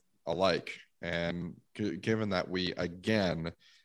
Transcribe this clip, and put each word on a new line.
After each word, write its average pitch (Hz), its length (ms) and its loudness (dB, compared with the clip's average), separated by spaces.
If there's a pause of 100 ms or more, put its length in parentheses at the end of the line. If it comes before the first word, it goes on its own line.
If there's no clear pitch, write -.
(280)
alike. 87 500 2 (240)
And 85 520 -2 (220)
g-, 95 220 -2
given 110 340 0
that 90 180 2
we, 90 240 0
again, 87 800 0 (340)